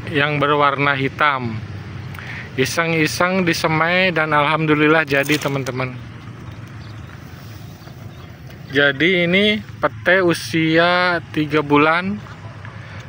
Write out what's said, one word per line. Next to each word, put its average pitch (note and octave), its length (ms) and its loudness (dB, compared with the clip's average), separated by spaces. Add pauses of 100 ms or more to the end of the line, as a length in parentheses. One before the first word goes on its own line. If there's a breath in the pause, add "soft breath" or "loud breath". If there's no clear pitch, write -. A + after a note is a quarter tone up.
yang D3 320 0
berwarna C#3+ 560 2
hitam. C3+ 560 0 (1040 loud breath)
Iseng-iseng E3 880 2
disemai E3 640 2
dan D#3 240 0
alhamdulillah D3+ 720 4
jadi, C#3 320 2
teman-teman. B2+ 720 -4 (2500)
Jadi C#3+ 560 4
ini G#3 320 4 (240)
pete F3 400 2
usia E3+ 960 2 (160)
tiga D3+ 320 0
bulan, E3 560 2 (880 loud breath)